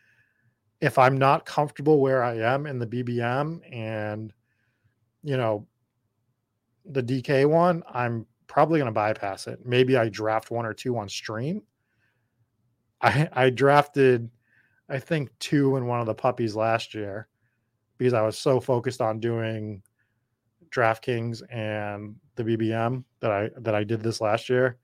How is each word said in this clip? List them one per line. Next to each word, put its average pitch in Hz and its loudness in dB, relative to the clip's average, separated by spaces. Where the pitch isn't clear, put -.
if 135 2
I'm 135 6
not 135 2
comfortable 147 0
where 135 2
I 117 -4
am 131 0
in 131 -6
the 117 -6
B 120 -4
B 120 -4
M 147 -2
and, 107 -8
you 143 -2
know, 110 -2
the 135 -6
D 123 -2
K 139 2
one, 165 2
I'm 117 -4
probably 151 4
gonna 123 0
bypass 104 -2
it. 113 -12
Maybe 127 4
I 113 2
draft 107 -2
one 117 -4
or 107 -6
two 120 -6
on 101 -6
stream. 127 -8
I, 123 4
I 127 4
drafted, 131 4
I 139 -6
think, 147 -4
two 139 2
in 123 -4
one 120 0
of 120 -4
the 107 0
puppies 120 0
last 113 0
year 104 -10
because 123 2
I 113 4
was 110 0
so 131 2
focused 120 -2
on 110 -2
doing 110 -6
DraftKings 117 -2
and 107 -8
the 123 -6
B 113 0
B 110 0
M 120 -2
that 117 -2
I, 104 0
that 113 0
I 104 0
did 107 -4
this 110 -4
last 110 0
year. 127 0